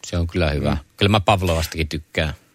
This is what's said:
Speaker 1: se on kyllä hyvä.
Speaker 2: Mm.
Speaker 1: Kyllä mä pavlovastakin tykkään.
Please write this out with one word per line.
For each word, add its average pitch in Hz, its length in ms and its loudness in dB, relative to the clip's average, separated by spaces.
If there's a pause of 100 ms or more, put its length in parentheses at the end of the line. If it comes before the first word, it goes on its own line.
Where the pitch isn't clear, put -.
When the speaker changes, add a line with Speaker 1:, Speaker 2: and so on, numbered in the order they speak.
Speaker 1:
se 90 120 -4
on 85 100 0
kyllä 85 220 0
hyvä. 73 220 0
Speaker 2:
Mm. 67 60 0 (200)
Speaker 1:
Kyllä 101 120 2
mä 107 100 4
pavlovastakin 85 680 0
tykkään. 78 440 -4 (220)